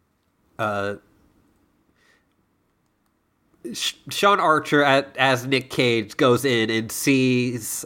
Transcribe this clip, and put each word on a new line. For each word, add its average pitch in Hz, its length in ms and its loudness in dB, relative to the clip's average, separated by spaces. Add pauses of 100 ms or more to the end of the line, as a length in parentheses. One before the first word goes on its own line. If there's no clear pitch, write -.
(580)
uh, 104 360 -4 (2750)
Sh-, - 220 -6 (160)
Sean 202 300 2
Archer 151 420 2
at, 139 360 2
as 131 280 0
Nick 131 240 -2
Cage 117 460 0
goes 123 300 2
in 113 240 2
and 113 200 -2
sees, 127 960 0